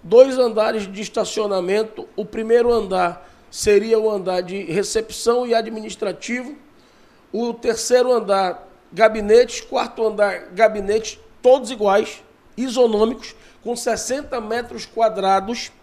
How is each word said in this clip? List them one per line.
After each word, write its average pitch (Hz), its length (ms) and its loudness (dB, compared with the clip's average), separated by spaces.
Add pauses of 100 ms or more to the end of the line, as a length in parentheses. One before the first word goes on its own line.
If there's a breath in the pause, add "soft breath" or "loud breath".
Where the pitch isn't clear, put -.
Dois 254 360 6
andares 220 540 0
de 196 100 -10
estacionamento. 202 1120 -4
O 214 80 -6
primeiro 233 480 2
andar 185 580 -2 (220 loud breath)
seria 214 480 2
o 220 100 2
andar 185 320 -2
de 185 220 -8
recepção 220 840 -2
e 233 80 0
administrativo. 226 1000 -6 (760 soft breath)
O 233 220 -4
terceiro 247 580 0
andar, 190 560 0 (240)
gabinetes. 220 680 4
Quarto 233 440 -4
andar, 202 480 -2
gabinetes, 208 680 -2 (220)
todos 254 280 4
iguais, 202 540 -2 (340)
isonômicos, 226 760 0 (280 soft breath)
com 240 120 -6
sessenta 247 680 -6
metros 226 460 -8
quadrados. 196 840 0 (120)